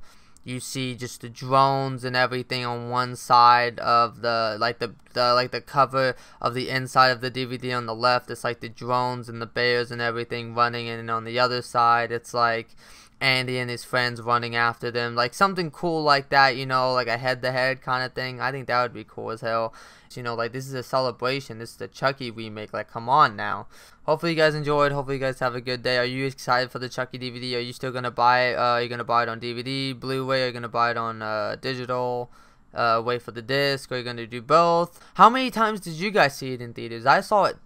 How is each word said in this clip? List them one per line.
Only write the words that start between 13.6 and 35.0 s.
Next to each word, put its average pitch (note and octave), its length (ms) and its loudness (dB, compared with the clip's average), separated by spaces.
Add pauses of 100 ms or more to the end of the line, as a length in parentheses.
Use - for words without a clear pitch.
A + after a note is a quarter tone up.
his A#2+ 160 -8
friends B2 380 -2
running A#2 340 0
after A#2 340 0
them, A#2+ 240 -2
like, A#2+ 200 0
something F#3 360 2
cool D#3+ 320 -2
like C#3 280 4
that, C3+ 260 6
you C3+ 80 -6
know, C3 300 2
like B2 120 2
a A#2 120 0
head-to-head B2+ 680 -2
kinda B2+ 240 -2
thing. B2+ 320 -8
I B2 100 -2
think C3+ 180 -8
that B2 120 2
would B2 140 -2
be A2 100 -14
cool A2 260 -10
as A2 120 -10
hell. A2+ 320 -2 (400)
You B2+ 80 -10
know, A#2+ 120 -6
like, A2+ 180 -4
this C3 140 -8
is C3+ 60 -12
a B2+ 100 -6
celebration. B2+ 760 -2
This A#2 140 -14
is - 40 -20
the A2 100 -12
Chucky C3+ 440 -4
remake. G#2+ 420 -12
Like, G#2+ 180 -8
come A#2 200 -6
on C3+ 260 4
now. G2+ 300 -6 (380)
Hopefully D#3 280 0
you D#3 60 -2
guys D#3 160 4
enjoyed. D3 360 2
Hopefully C#3 260 -4
you B2+ 40 -6
guys C3 200 -4
have B2 140 -2
a B2+ 60 -8
good B2 220 -6
day. B2+ 160 0
Are B2 80 2
you C3 180 -4
excited B2+ 460 -2
for - 80 -10
the B2 100 -8
Chucky B2+ 300 -8
D B2+ 100 -8
V A#2+ 120 -12
D? B2 160 -6
Are A#2+ 40 -2
you B2 140 -8
still C3 180 -8
gonna B2 180 -6
buy B2 420 4
it? - 40 -2
Uh, A2 60 0
are A#2+ 200 2
you A#2+ 60 -2
gonna A#2+ 160 -6
buy A#2 200 2
it A2+ 40 -2
on A#2 100 -6
D A#2+ 140 -6
V A#2+ 100 -8
D, C3+ 300 -6
Blu-ray? C3 520 -2
Are - 20 0
you B2 60 -4
gonna A#2+ 180 -10
buy A#2 200 2
it A#2 60 -4
on, A2+ 240 -4
uh, G#2+ 400 -4
digital? B2 720 -4 (420)
Uh, A#2 320 2
wait B2 160 -2
for A#2 120 -14
the A2+ 100 -12
disc? C3+ 500 -2
Are B2+ 60 -4
you A#2+ 60 -6
gonna A#2+ 220 -10
do A#2+ 140 -10
both? E3+ 580 4 (160)